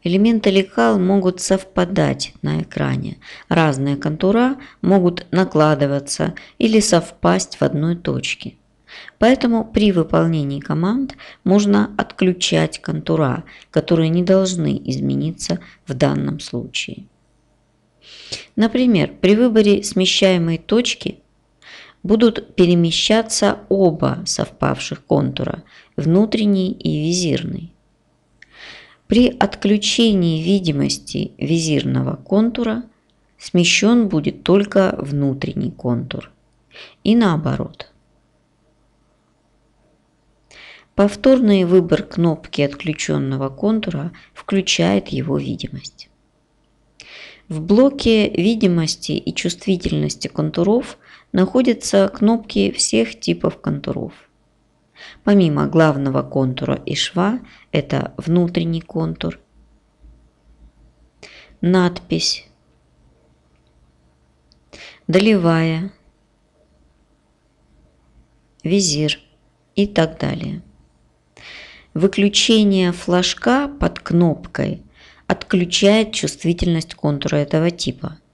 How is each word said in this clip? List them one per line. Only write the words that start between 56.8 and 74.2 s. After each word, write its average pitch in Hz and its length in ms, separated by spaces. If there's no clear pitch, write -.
шва, 196 440
это - 460
внутренний 170 640
контур, 165 580
надпись, 175 840
долевая, 170 840
визир 160 560
и 202 120
так 160 320
далее. - 420
Выключение 196 960
флажка 185 760
под - 320
кнопкой 165 840